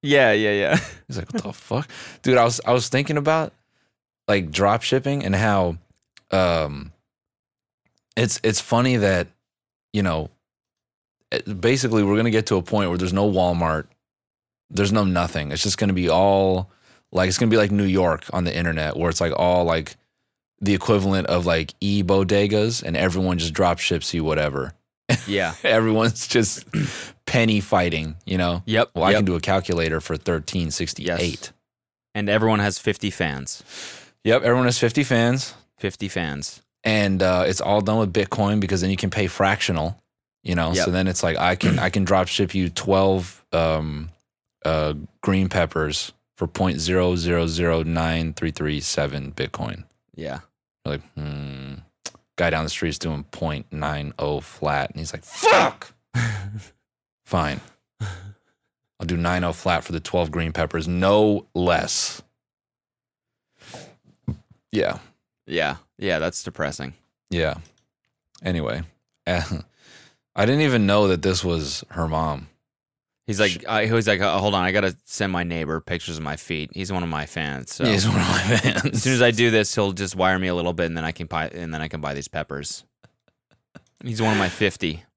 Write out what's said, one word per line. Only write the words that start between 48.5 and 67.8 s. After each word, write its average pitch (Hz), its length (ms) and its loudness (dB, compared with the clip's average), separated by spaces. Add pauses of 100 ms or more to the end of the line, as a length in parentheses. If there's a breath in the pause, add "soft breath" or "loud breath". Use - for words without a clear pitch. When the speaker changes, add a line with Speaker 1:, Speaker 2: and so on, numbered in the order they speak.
Speaker 2:
three 76 280 -4
seven 69 520 -4
Bitcoin. - 540 -8 (300)
Speaker 1:
Yeah. 73 240 -8 (460)
Speaker 2:
You're 71 100 -6
like, - 200 -14
"Hmm." 69 580 -10 (640)
Guy 85 140 4
down 80 120 0
the 78 60 -4
street's 78 280 -4
doing 73 280 -6
point 76 440 -6
nine 76 480 -6
oh 73 220 -4
flat, 71 520 -4
and - 60 -14
he's 78 140 -10
like, - 140 -14
"Fuck!" - 680 2 (220)
<laughs> 104 1120 -8
"Fine. 143 340 -2 (400)
I'll - 1040 -14
do 85 120 -2
nine 87 260 0
oh 85 80 -2
flat 85 320 -2
for - 80 -10
the 82 80 -4
twelve 82 320 -2
green 82 220 -4
peppers, 80 340 -4
no 101 680 2
less." - 680 0 (2500 loud breath)
Yeah. 78 280 0 (480)
Speaker 1:
Yeah. 76 300 -2 (200)
Yeah, 87 220 -2
that's 85 240 -4
depressing. 71 500 -8 (360)
Speaker 2:
Yeah. 80 260 -2 (880)